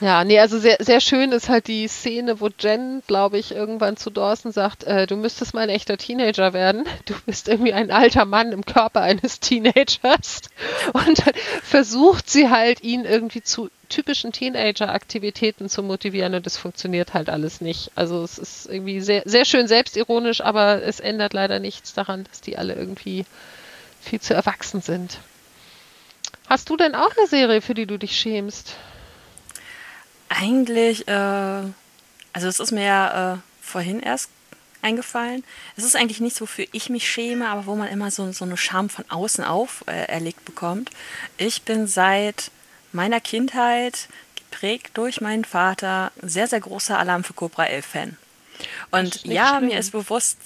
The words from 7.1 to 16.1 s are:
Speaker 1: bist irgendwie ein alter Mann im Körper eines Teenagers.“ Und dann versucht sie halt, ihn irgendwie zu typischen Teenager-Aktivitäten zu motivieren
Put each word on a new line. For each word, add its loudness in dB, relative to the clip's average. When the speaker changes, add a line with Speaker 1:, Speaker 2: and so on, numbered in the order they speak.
Speaker 1:
bist -6
irgendwie 4
ein 0
alter 6
Mann 2
im -6
Körper 2
eines 0
Teenagers.“ 2
Und 4
dann 6
versucht 6
sie 6
halt, 4
ihn -4
irgendwie 0
zu -4
typischen -4
Teenager-Aktivitäten -4
zu -4
motivieren -4